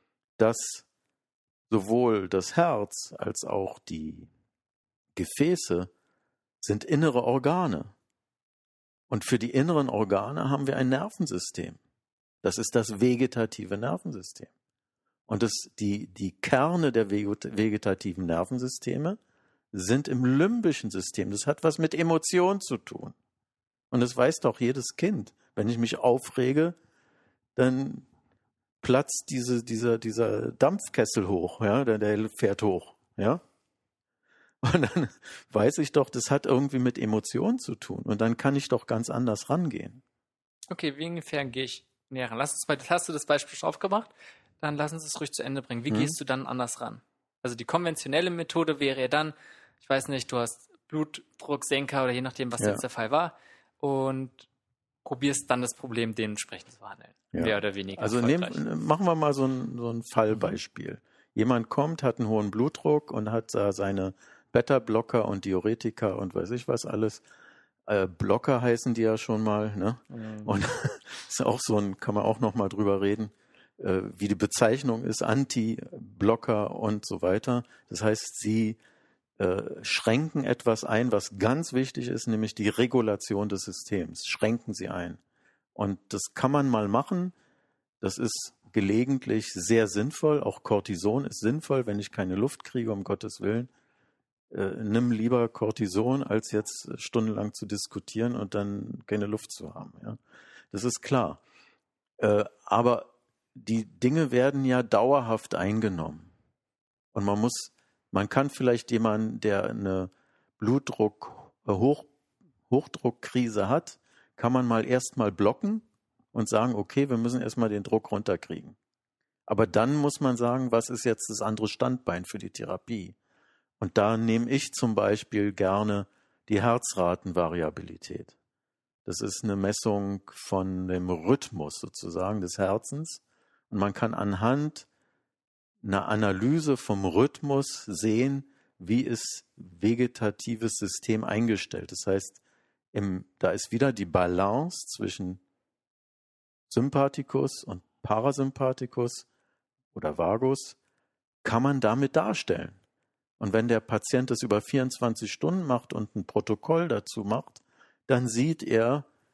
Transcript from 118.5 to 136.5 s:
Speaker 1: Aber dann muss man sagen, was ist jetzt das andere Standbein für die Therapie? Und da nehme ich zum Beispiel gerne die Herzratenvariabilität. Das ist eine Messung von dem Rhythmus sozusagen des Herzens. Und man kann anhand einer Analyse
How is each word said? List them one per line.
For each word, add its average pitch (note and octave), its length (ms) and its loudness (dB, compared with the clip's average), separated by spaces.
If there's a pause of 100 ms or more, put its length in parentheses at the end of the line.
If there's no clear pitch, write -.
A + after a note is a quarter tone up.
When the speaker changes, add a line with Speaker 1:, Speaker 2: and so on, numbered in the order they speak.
Speaker 1:
Aber G#2+ 220 2
dann A2+ 300 4
muss C#3+ 240 0
man B2+ 160 2
sagen, A#2+ 340 0
was A2+ 180 2
ist B2 160 -6
jetzt A2+ 240 0
das G#2 140 -6
andere G#2+ 260 0
Standbein A2+ 560 -2
für - 140 -10
die G2+ 120 -10
Therapie? F#2+ 640 -8 (640)
Und G2 200 -2
da A2 180 4
nehme A2+ 320 2
ich C3+ 240 -2
zum A2+ 220 0
Beispiel G2+ 580 2
gerne G2+ 540 0 (420)
die G2+ 140 4
Herzratenvariabilität. F2 1800 0 (640)
Das - 160 -6
ist G#2+ 220 -4
eine G2+ 140 -2
Messung G2 640 0 (100)
von F#2 540 -2
dem F2+ 240 -2
Rhythmus E2+ 680 -2
sozusagen F#2+ 600 -4
des - 180 -6
Herzens. A2 640 -2 (480)
Und G#2+ 120 -4
man G2 120 2
kann A2+ 220 -2
anhand A2+ 720 0 (960)
einer G2 240 0
Analyse A#2 720 2